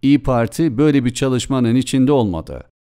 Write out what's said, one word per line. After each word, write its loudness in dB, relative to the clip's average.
İYİ 4
Parti -2
böyle 2
bir -2
çalışmanın 0
içinde 2
olmadı." -2